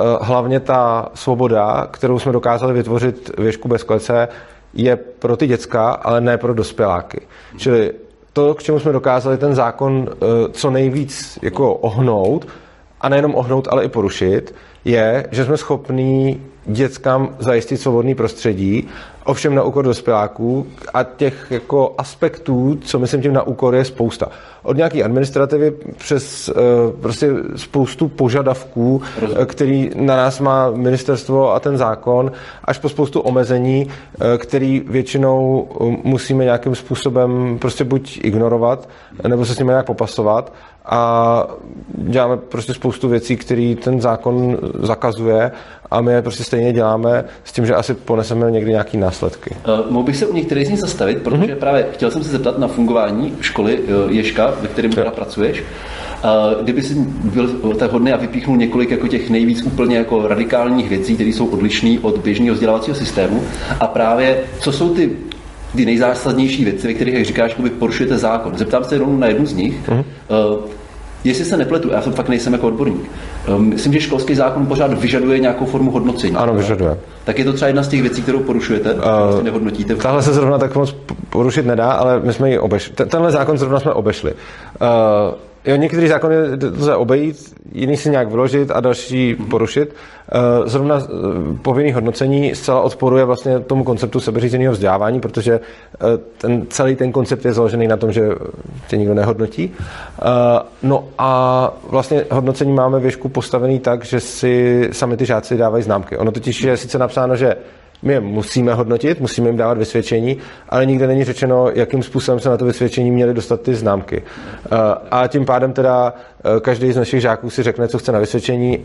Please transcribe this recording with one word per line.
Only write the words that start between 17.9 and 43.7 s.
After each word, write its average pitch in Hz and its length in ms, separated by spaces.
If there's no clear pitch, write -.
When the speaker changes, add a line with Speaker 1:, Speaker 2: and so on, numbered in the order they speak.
Speaker 1:
prostředí, 107 720
ovšem 139 320
na 135 80
úkor 135 220
dospěláků, 120 840
a 123 100
těch 135 460
jako 131 480
aspektů, 139 880
co 139 140
myslím 127 220
tím 139 120
na 135 100
úkor, 123 320
je 131 100
spousta. - 420
Od 135 140
nějaký 156 260
administrativy 139 720
přes, - 520
eh, - 40
prostě 117 280
spoustu - 520
požadavků, 131 960
Speaker 2:
Rozumím. 110 220
Speaker 1:
eh, - 20
který 135 500
na 135 200
nás 135 240
má 135 320
ministerstvo 127 840
a 120 60
ten 143 180
zákon, 123 540
až 135 120
po 147 120
spoustu 143 300
omezení, 127 680
eh, 120 160
který 135 500
většinou, 131 800
eh, 117 220
musíme 135 400
nějakým 123 320
způsobem 123 840
prostě 127 220
buď 131 400
ignorovat, 117 680
nebo 123 180
se 120 100
s - 40
nimi 127 120
nějak 131 140
popasovat. 113 680
A 117 600
děláme 123 400
prostě 120 360
spoustu 123 360
věcí, 120 280
který 120 380